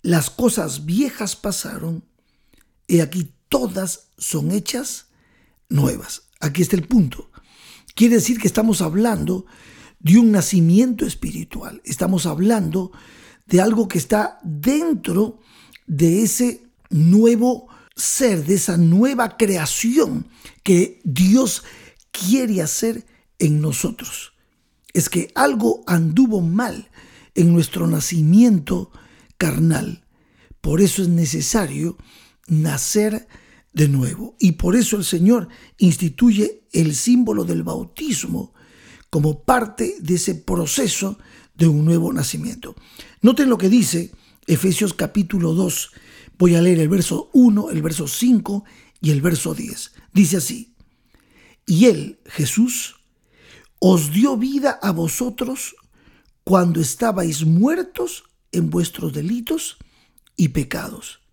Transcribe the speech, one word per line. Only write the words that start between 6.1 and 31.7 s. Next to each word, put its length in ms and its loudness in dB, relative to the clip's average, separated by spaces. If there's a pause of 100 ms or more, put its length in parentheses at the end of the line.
Aquí 220 -4
está 160 0
el 100 -6
punto. 420 0 (680)
Quiere 200 4
decir 240 0
que 80 -2
estamos 340 0
hablando 640 -2 (540)
de 200 6
un 120 6
nacimiento 760 2
espiritual. 760 -10
Estamos 420 -2
hablando 680 -2 (520)
de 140 4
algo 300 2
que 80 -4
está 440 -2
dentro 1000 -2 (460)
de 380 2
ese 400 -2 (260)
nuevo 800 4 (260)
ser, 520 -2
de 80 2
esa 240 0
nueva 580 2
creación 920 -2 (340)
que 400 2
Dios 600 2 (480)
quiere 500 0
hacer 440 -4 (320)
en 220 2
nosotros. 720 -6 (640)
Es 140 0
que 280 -4
algo 520 0
anduvo 540 2
mal 480 -4 (440)
en 200 4
nuestro 340 0
nacimiento 1040 2 (460)
carnal. 680 -2 (540)
Por 220 0
eso 200 2
es 60 0
necesario 880 -2 (500)